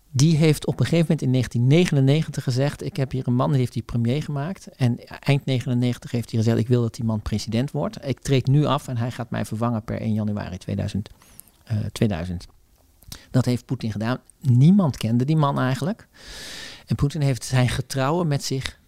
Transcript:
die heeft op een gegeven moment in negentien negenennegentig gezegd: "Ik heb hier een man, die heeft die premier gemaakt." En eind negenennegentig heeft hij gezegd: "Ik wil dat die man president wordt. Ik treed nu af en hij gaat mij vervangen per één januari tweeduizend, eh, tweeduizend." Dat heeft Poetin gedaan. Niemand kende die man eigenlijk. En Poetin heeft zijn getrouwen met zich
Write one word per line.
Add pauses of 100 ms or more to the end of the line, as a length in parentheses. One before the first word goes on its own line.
(100)
die
heeft
op
een
gegeven
moment
in
negentien
negenennegentig
gezegd:
"Ik
heb
hier
een
man,
die
heeft
die
premier
gemaakt."
En (220)
eind
negenennegentig
heeft
hij
gezegd:
"Ik
wil
dat
die
man
president
wordt.
Ik
treed
nu
af
en
hij
gaat
mij
vervangen
per
één
januari
tweeduizend, (560)
eh, (160)
tweeduizend." (840)
Dat
heeft
Poetin
gedaan. (220)
Niemand
kende
die
man
eigenlijk. (800)
En
Poetin
heeft
zijn
getrouwen
met
zich